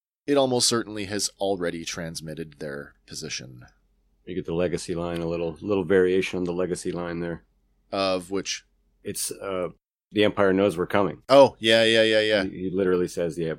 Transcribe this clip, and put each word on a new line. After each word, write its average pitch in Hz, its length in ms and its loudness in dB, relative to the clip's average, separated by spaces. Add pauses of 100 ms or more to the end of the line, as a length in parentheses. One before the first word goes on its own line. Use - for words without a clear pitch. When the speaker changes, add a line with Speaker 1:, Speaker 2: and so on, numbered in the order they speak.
(260)
Speaker 1:
it 143 100 0
almost 127 320 2
certainly 107 380 -2
has 101 320 -4
already 87 480 -4
transmitted 80 720 -10
their 71 360 -12 (120)
position. 67 580 -14 (600)
Speaker 2:
You 92 100 -10
get 92 80 -6
the 85 100 -8
legacy 85 400 -2
line, 85 280 -6
a 82 40 -4
little, 85 340 -4
little 98 220 -2
variation 92 540 2
on 90 80 -2
the 87 80 -2
legacy 87 400 -4
line 85 280 -6
there. 85 220 -8 (480)
Speaker 1:
Of 92 400 -2
which? - 340 -6 (380)
Speaker 2:
It's, - 300 -8
uh, 92 380 -6 (420)
"The 104 120 4
Empire 101 280 4
knows 95 240 4
we're 87 100 -2
coming." 95 420 0
Speaker 1:
Oh, 131 300 8
yeah, 113 240 6
yeah, 113 200 6
yeah, 110 180 4
yeah. 107 240 4
Speaker 2:
He, 95 60 -6 (140)
he 92 60 -4
literally 90 380 2
says, 85 260 -4
"The, 80 240 -4